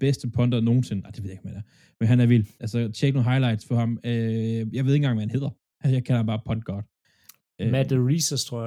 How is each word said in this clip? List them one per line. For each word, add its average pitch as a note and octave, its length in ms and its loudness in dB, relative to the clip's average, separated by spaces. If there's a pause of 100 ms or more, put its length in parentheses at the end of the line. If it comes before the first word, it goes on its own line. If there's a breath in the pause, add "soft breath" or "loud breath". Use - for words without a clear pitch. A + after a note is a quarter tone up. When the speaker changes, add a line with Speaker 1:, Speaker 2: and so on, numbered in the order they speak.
Speaker 1:
bedste C3+ 220 0 (120)
punter B2 220 2 (100)
nogensinde. A#2+ 360 0
Ej, - 60 -18
det - 120 -12
ved F#2 60 -8
jeg F#2+ 80 -12
ikke, - 100 -14
hvad - 80 -10
han G2+ 80 -10
er. - 40 -16 (320 soft breath)
Men A#2 120 0
han B2 120 6
er A#2 100 6
vild. A2 120 4 (180)
Altså, A#2 160 -4 (180)
tjek C#3 160 2
nogle A#2+ 180 2
highlights B2+ 380 0
for B2 120 0
ham. A#2 100 0 (180)
Øh, A2+ 520 -2 (160)
jeg C3+ 80 0
ved C#3 80 2
ikke D3 100 4
engang, B2+ 140 0
hvad G#2+ 100 -2
han - 100 -6
hedder. C#3 140 -4 (300)
Altså, C3 160 2
jeg B2+ 80 -2
kalder B2 180 2
ham A2 100 0
bare G#2+ 140 -4
Punt A2+ 220 -4
God. G2+ 140 -6 (800 soft breath)
Øh, A2 140 0
Speaker 2:
Matt C3+ 140 0 (200)
Reeses, D3+ 380 0
tror A#2 200 -8